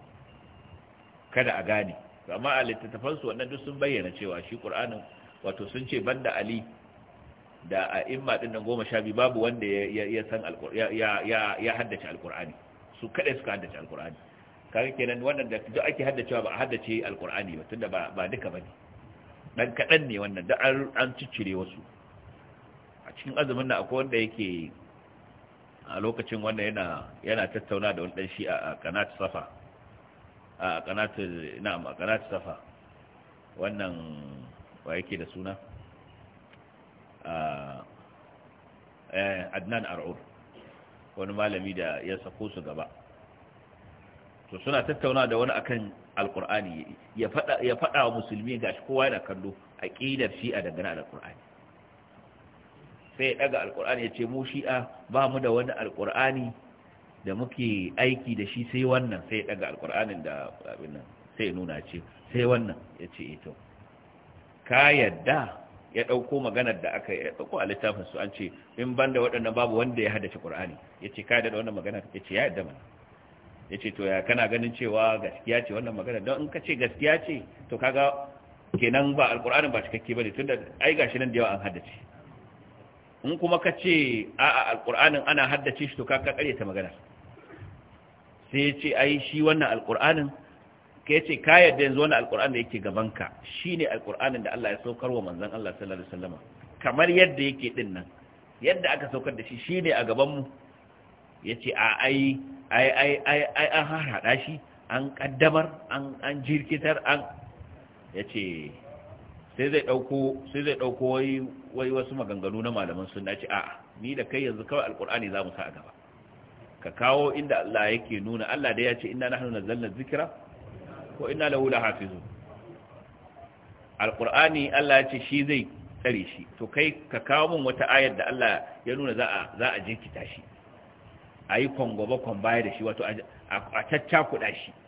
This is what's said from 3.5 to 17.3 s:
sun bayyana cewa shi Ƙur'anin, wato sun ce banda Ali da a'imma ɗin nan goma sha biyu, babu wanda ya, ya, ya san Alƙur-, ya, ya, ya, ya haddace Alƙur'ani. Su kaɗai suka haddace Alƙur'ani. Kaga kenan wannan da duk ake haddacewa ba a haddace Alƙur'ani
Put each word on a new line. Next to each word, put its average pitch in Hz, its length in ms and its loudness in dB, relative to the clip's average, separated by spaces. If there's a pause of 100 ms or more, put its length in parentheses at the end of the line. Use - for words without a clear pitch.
sun 143 140 -10
bayyana 123 400 0
cewa 87 320 -8
shi 117 80 -10
Ƙur'anin, 107 400 -6 (460)
wato - 260 -8
sun 131 160 -8
ce 123 160 -2
banda 127 320 -2
Ali 110 300 -4 (1040)
da 95 180 0 (160)
a'imma 131 380 -2
ɗin 117 120 -6
nan 110 120 -6
goma 117 200 -2
sha 110 160 0
biyu, 107 140 -2
babu 123 260 4
wanda 113 260 0
ya, 98 200 2
ya, 104 180 -2
ya 110 240 -2
san 110 140 -4
Alƙur-, - 320 -8
ya, 110 160 0
ya, 107 320 0
ya, 107 380 0
ya 110 160 0
haddace 107 260 -4
Alƙur'ani. 82 520 -10 (460)
Su 117 80 -10
kaɗai 139 300 -2
suka - 140 -6
haddace 87 240 -8
Alƙur'ani. 78 400 -12 (560)
Kaga 123 240 0
kenan 120 260 -2
wannan 135 280 -2
da 107 80 -4
duk 113 260 -2
ake 147 180 -2
haddacewa 131 420 -2
ba 104 60 -4
a 92 80 -4
haddace 113 460 -2
Alƙur'ani 92 540 -6